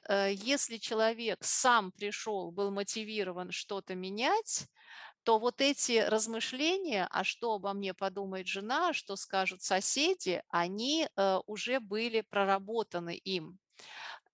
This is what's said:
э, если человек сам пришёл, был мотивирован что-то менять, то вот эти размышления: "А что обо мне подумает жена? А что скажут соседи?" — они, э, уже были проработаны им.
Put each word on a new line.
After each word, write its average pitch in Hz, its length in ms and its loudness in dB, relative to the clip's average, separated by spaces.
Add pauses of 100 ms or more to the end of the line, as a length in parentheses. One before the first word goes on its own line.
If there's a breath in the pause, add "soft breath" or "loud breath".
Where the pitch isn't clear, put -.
э, 196 260 4
если 233 440 -2
человек 220 640 0
сам 226 500 4
пришёл, 202 600 -6
был 202 180 -2
мотивирован 196 800 -4
что-то 190 420 -6
менять, 208 720 -2 (580 loud breath)
то 220 140 6
вот 240 220 0
эти 269 400 4
размышления: 226 1080 0
"А 190 140 0
что 226 300 0
обо 196 200 -4
мне 196 200 -4
подумает 190 540 -4
жена? 254 420 0
А 294 40 0
что - 220 -6
скажут 185 460 -2
соседи?" — 202 880 2
они, 220 680 0
э, 190 300 4
уже 226 340 -2
были 220 420 -2
проработаны 196 920 0
им. 180 420 -4 (760 loud breath)